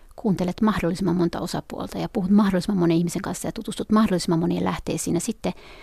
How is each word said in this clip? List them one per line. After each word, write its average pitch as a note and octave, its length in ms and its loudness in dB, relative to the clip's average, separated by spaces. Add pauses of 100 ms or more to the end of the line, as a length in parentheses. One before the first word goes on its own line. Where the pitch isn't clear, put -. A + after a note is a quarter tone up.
(160)
kuuntelet F3+ 440 -2
mahdollisimman F3+ 560 0
monta E3+ 240 0
osapuolta - 580 -8
ja E3 100 -4
puhut F#3 220 -2
mahdollisimman G3 480 4
monen E3+ 180 4
ihmisen E3+ 260 0
kanssa - 260 -6
ja - 40 -6
tutustut - 400 -6
mahdollisimman G3 460 2
monien F3 260 0
lähteisiin E3+ 500 -2
ja E3+ 60 0
sitten - 320 -4 (300)